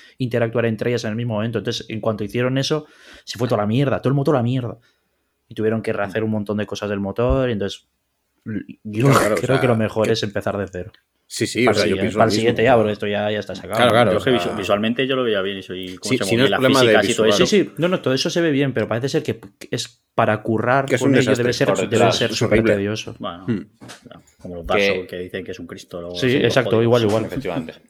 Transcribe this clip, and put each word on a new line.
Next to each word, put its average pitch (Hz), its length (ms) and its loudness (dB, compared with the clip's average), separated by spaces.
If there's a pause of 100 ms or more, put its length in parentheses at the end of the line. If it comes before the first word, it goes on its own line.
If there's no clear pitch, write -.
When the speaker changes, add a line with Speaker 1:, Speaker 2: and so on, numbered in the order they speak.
(200)
Speaker 1:
interactuar 117 480 -2
entre 113 240 -2
ellas 117 120 -2
en 113 60 -4
el 107 60 -4
mismo 120 180 -4
momento. 113 240 -2
Entonces, 110 320 -6
en 110 100 -6
cuanto 107 240 -2
hicieron 123 360 -2
eso, 151 260 -2 (380)
se - 160 -14
fue 123 80 0
toda 113 160 2
la 104 40 0
mierda, 113 360 0
todo 127 60 2
el 135 60 2
motor 143 200 2
a 127 40 2
la 117 40 0
mierda. 120 340 -2 (720)
Y 110 80 -18
tuvieron 110 260 0
que 110 120 -4
rehacer 101 300 -4
un 110 60 0
montón 104 280 -2
de 104 100 -4
cosas 104 240 -6
del 101 80 -2
motor, 123 500 0
y 120 40 -2
entonces 98 340 -6 (580)
l-, 107 180 -6 (200)
yo 110 240 -2
Speaker 2:
Claro, 139 120 6
claro, 104 180 2
Speaker 1:
creo - 60 -4 (120)
Speaker 2:
o - 20 2
sea, - 40 0
Speaker 1:
que 131 60 2
lo 120 80 4
mejor 110 300 0
Speaker 2:
que 113 80 2
Speaker 1:
es 110 80 -2
empezar 101 340 -4
de 98 160 -4
cero. 90 200 -10 (400)
Speaker 2:
Sí, - 140 -4
sí, 110 180 -2
Speaker 1:
Para 123 80 4
Speaker 2:
o - 40 2
sea, 98 80 2
Speaker 1:
el 87 60 2
Speaker 2:
yo 92 40 2
Speaker 1:
siguiente, 95 120 -2
Speaker 2:
pienso 101 120 -2
Speaker 1:
para 113 80 6
Speaker 2:
lo 113 40 2
Speaker 1:
el - 20 2
Speaker 2:
mismo. 104 80 2
Speaker 1:
siguiente 113 240 2
ya, 127 120 6
porque 107 160 4
esto 104 160 -6
ya, 104 240 -2
ya 107 80 -2
está - 140 -8
sacado. - 220 -10
Speaker 2:
Claro, 117 160 4
claro, 107 220 4
Speaker 3:
Yo 104 40 2
es 101 60 -2
que 135 80 2
Speaker 2:
o - 20 4
Speaker 3:
visu-, 117 160 2
Speaker 2:
sea - 80 -6
Speaker 3:
visualmente 107 500 0
yo 135 80 -2
lo 131 80 -2
veía 107 200 0
bien 98 160 -4
eso 92 160 -12
y 92 220 -10
cómo - 120 -10
Speaker 2:
Sí, 131 80 2
Speaker 3:
se 104 60 0
Speaker 2:
si 98 120 0
no 120 60 2
Speaker 3:
movía 135 40 4
Speaker 2:
es 139 40 2
Speaker 3:
la 95 80 0
Speaker 2:
problema 131 240 4
de 120 60 6
Speaker 3:
física 107 240 4
y - 40 0
todo 110 120 2
Speaker 2:
visual. 104 160 4
Speaker 3:
eso. - 20 4
Speaker 1:
Sí, 190 200 4
sí, - 120 -16
no, 160 100 0
no, 185 140 0
todo 131 140 0
eso 160 160 -2
se 175 100 0
ve 170 80 2
bien, 139 240 0
pero 110 140 0
parece 110 220 -2
ser 156 120 0
que 120 180 -6 (300)
es - 320 -8 (140)
para 110 260 2
currar 120 460 0
Speaker 2:
Que 135 80 2
es 127 60 2
Speaker 1:
con 135 100 4
Speaker 2:
un 135 60 4
Speaker 1:
ello 113 120 6
Speaker 2:
desastre. 120 140 2
Speaker 1:
debe 120 100 2
ser, 135 140 2
Speaker 4:
Correcto. 90 300 0
Speaker 1:
debe 101 120 6
Speaker 4:
Es 90 60 2
Speaker 1:
ser 110 180 -2
súper 107 260 2
Speaker 2:
horrible. 110 180 4
Speaker 1:
tedioso. 104 420 -6
Speaker 3:
Bueno, 95 280 -12
Speaker 2:
Hmm. 104 180 -4 (440)
Speaker 3:
ya, - 120 -20 (200)
como 90 140 -14
los 85 100 -12
Dark 98 140 0
Speaker 4:
Que 101 80 4
Speaker 3:
Souls 92 200 -2
que 92 120 -12
dicen 92 260 -10
que 92 60 -12
es 90 80 -12
un 85 80 -14
Cristo, 92 340 -14
luego 87 140 -10
Speaker 1:
Sí, 123 160 0
Speaker 3:
son - 140 2
Speaker 1:
exacto, 117 260 2
Speaker 3:
jodidos. 113 140 4
Speaker 1:
igual, 117 180 4
igual. 110 220 2
Speaker 4:
Efectivamente. 85 480 -6 (160)